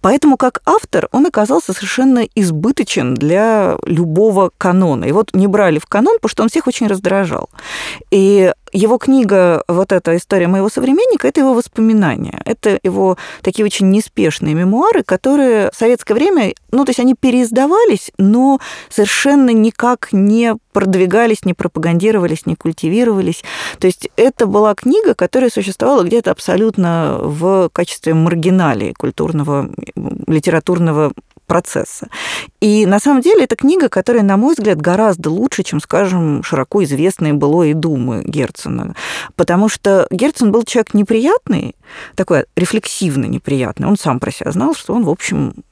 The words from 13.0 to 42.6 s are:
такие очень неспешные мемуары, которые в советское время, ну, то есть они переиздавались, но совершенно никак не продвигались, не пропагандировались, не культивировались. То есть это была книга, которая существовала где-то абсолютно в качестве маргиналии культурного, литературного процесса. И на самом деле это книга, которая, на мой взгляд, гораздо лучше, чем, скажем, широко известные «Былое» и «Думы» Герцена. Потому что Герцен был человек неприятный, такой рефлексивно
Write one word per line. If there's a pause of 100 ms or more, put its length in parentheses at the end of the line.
такие
очень
неспешные
мемуары,
которые
в
советское
время, (200)
ну,
то
есть
они
переиздавались,
но (300)
совершенно
никак
не (160)
продвигались,
не
пропагандировались,
не
культивировались. (340)
То
есть
это
была
книга,
которая
существовала
где-то
абсолютно
в
качестве
маргиналии
культурного, (560)
литературного (340)
процесса. (540)
И
на
самом
деле
это
книга,
которая,
на
мой
взгляд,
гораздо
лучше,
чем,
скажем,
широко
известные
«Былое»
и
«Думы»
Герцена. (400)
Потому
что
Герцен
был
человек
неприятный, (400)
такой (100)
рефлексивно